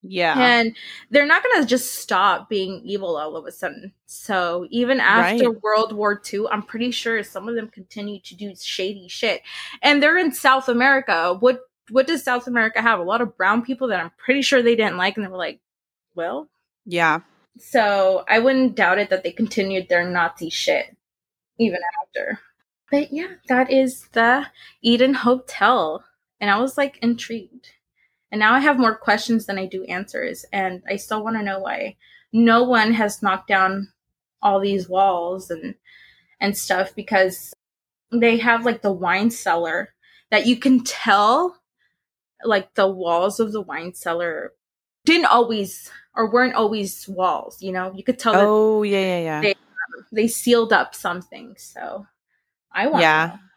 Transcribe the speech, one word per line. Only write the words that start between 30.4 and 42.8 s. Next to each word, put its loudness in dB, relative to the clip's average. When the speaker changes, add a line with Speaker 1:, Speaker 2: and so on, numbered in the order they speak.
Speaker 2:
And -4
I -4
still -6
wanna -4
know -6
why -8
no 6
one 2
has -2
knocked -2
down 0
all 2
these -2
walls 0
and, -12
and -2
stuff, -2
because 0
they 4
have, 0
like, -2
the 0
wine 0
cellar -4
that 2
you 2
can 2
tell, 2
like, 0
the 4